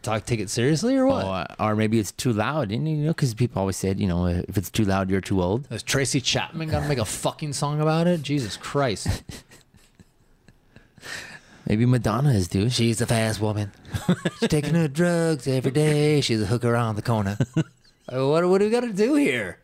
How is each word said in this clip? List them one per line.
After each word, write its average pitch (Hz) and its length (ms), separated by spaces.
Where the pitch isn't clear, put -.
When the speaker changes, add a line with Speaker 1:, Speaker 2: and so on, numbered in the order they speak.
Speaker 1:
talk, 110 240
take 113 140
it 98 100
seriously 156 440
or 262 120
what? 95 520
Speaker 2:
Or, 107 140
or - 20
maybe 110 240
it's 104 140
too 123 220
loud. 113 360
And, 131 160
you 156 120
know, 151 160
'cause 127 180
people 107 280
always 95 180
said, 98 200
you 104 80
know, 87 200
"If 87 320
it's 90 120
too 113 140
loud, 95 260
you're 95 120
too 95 200
old." 107 280
Speaker 1:
As 113 120
Tracy 139 380
Chapman 156 480
gonna 147 180
make 147 120
a 110 80
fucking - 480
song 147 260
about 156 260
it? 175 160
Jesus 131 360
Christ. - 680
<laughs> - 40
Speaker 2:
Maybe 107 180
Madonna 123 460
is, 95 180
dude. 104 240
Speaker 1:
She's 117 300
a 110 40
fast 110 360
woman. 104 300
<laughs> - 340
She's 226 80
taking 147 260
her 165 140
drugs 165 580
every 131 240
day. 151 520
She's 113 180
a 104 60
hooker 117 280
on 117 220
the 104 60
corner. 104 400
<laughs> 131 40
Uh, 131 160
what, 165 220
what 185 80
do 196 80
we 214 60
gotta 240 200
do 220 260
here? 123 480